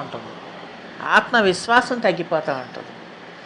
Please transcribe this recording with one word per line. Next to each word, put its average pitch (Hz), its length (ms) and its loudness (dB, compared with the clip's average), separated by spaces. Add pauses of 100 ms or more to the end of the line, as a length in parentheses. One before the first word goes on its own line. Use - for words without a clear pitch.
ఉంటుంది, 117 280 -10 (840)
ఆత్మవిశ్వాసం 233 880 4
తగ్గిపోతూ 165 560 2
ఉంటుంది. - 320 -12 (540)